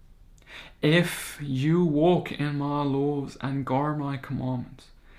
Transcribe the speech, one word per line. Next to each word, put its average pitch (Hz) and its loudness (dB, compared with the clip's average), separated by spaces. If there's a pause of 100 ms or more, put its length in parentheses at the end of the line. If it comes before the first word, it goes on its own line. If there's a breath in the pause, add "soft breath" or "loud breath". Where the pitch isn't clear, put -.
(840 loud breath)
"If 170 2
you 147 2
walk 160 4
in 143 -2
my 143 -2
laws 139 -2
and 139 -4
guard 143 0
my 139 -4
commandments 127 -6 (300 soft breath)